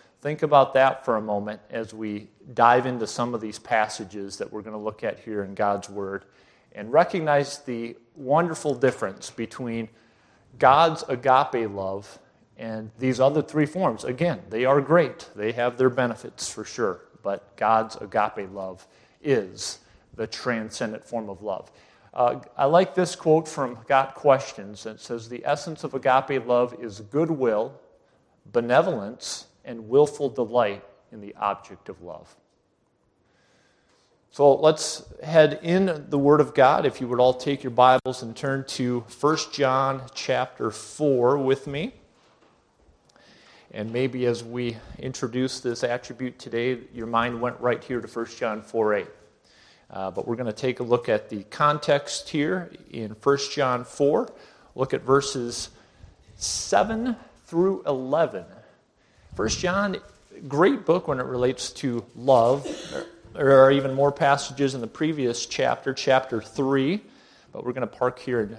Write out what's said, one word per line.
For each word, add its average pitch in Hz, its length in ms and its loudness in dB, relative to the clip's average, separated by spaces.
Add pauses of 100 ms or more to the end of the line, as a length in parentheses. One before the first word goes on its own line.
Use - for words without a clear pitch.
(220)
think 151 220 -4
about 143 300 6
that 131 320 4
for 117 100 0
a 107 60 -2
moment 107 480 -6
as 113 240 -10
we 107 340 -8 (260)
dive 123 320 6
into 123 220 -4
some 120 260 -4
of 113 60 -6
these 107 200 -10
passages 104 800 -4
that - 140 -8
we're 107 100 -10
gonna 107 160 -14
look 104 260 -8
at 107 160 -6
here 104 240 -8
in 95 120 -10
God's 101 340 -2
Word, 98 360 -8 (480)
and 104 180 -12
recognize 151 680 0
the 117 360 -10 (200)
wonderful 151 580 -2
difference 117 560 -2
between 113 600 -8 (680)
God's 156 500 6
agape 127 640 2
love 98 500 -8 (380)
and 110 400 -12
these 127 220 -2
other 143 240 4
three 151 240 -2
forms. 151 360 -2
Again, 127 460 -4
they 117 160 -2
are 139 160 4
great. 147 540 2
They 107 160 -4
have 120 260 -2
their 127 140 6
benefits 120 580 -4
for 107 140 -12
sure, 98 380 -4 (200)
but - 340 -8
God's 110 420 0
agape 104 540 -4
love 95 360 -12 (340)
is 104 580 -2 (360)
the 113 100 -6
transcendent 110 800 -8
form 113 240 -10
of 98 140 -14
love. 101 280 -8 (400)
Uh, 123 280 0 (180)
I 139 80 0
like 180 300 4
this 180 200 0
quote 160 320 2
from 123 300 -6 (100)
Got 135 280 2
Questions 110 680 0
that 110 160 -14
says, 117 300 -10
"The 120 160 -12
essence 151 380 -4
of 147 100 -10
agape 131 540 2
love 123 340 2
is 110 200 -12
goodwill, 131 800 -2 (680)
benevolence, 120 1000 0 (180)
and 113 260 -14
willful 143 400 2
delight 110 540 -2 (280)
in 110 100 -18
the 101 140 -16
object 101 540 -8
of 85 120 -16
love." 80 340 -18 (2000)
So 139 240 6
let's 156 480 0 (200)
head 151 400 4
in 170 460 0
the 143 80 0
Word 147 240 6
of 123 120 2
God. 135 320 6
If - 160 -2
you 123 60 -6
would 120 120 -2
all 127 140 6
take 139 300 -4
your 127 80 -6
Bibles 127 500 4
and 113 140 -12
turn 135 300 -4
to 123 420 -4
First - 460 -2
John 135 500 0 (100)
chapter 123 580 -4
four 139 640 2
with 135 300 0
me. 151 260 -8 (1800)
And 107 200 -8
maybe 123 340 -2
as 117 180 0
we 117 340 -6 (220)
introduce 127 600 -4
this 120 240 -4
attribute 123 560 -6
today, 120 400 -4 (140)
your 113 140 -10
mind 117 340 -2
went 120 180 -4
right 120 240 0
here 123 160 -6
to 107 80 -10
First 117 300 -10
John 110 240 -4
four 107 320 0
eight. 98 160 -4 (800)
Uh, 95 220 -8
but 95 160 -8
we're 117 80 -4
gonna 117 180 -6
take 123 280 -4
a - 20 -4
look 120 260 0
at 104 200 0
the 104 140 -10
context - 880 -2
here 170 420 -4 (200)
in 107 240 -10
First 139 380 0
John 127 320 -2
four. 156 440 0 (460)
Look 131 180 -2
at 131 80 -2
verses 131 680 0 (640)
seven 220 800 -2 (300)
through 185 420 0
eleven. 131 580 -2 (880)
First 214 240 -2
John, 185 380 -2 (500)
great 190 380 2
book 165 220 2
when 135 120 -2
it 127 60 -4
relates 127 460 -2
to 120 340 -4 (100)
love. 127 520 4 (640)
There 135 280 8
are 135 100 10
even 135 220 2
more 139 180 4
passages 139 640 0
in 127 80 -6
the 110 60 -6
previous 147 580 -2
chapter, 131 480 -2
chapter 131 480 0
three, 139 640 -2 (480)
but - 120 -14
we're 120 100 -6
gonna 123 140 -4
park 123 320 -2
here 120 220 -2
in 107 180 -6